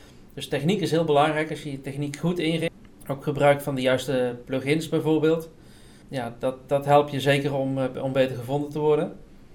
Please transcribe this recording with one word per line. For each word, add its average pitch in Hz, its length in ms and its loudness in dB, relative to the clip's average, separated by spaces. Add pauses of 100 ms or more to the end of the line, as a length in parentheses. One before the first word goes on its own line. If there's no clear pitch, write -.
(340)
Dus - 140 -10
techniek 156 320 0
is 151 100 -2
heel 165 140 2
belangrijk 151 460 2
als 147 120 -10
je 151 80 -10
je 135 100 -10
techniek 143 360 -6
goed 180 220 -2
inricht. 160 340 -2 (340)
Ook 139 160 -6
gebruik 143 380 4
van 143 140 -4
de 127 60 -2
juiste 127 640 0
plugins 139 440 -2
bijvoorbeeld. 156 600 0 (580)
Ja, 120 300 -8
dat, 131 300 -6
dat 139 160 0
helpt 143 260 6
je 139 100 -4
zeker 139 340 2
om, 135 240 -2
eh, 131 240 -4
om 135 100 -4
beter 131 240 2
gevonden 143 340 -4
te 147 80 -8
worden. 151 380 0 (380)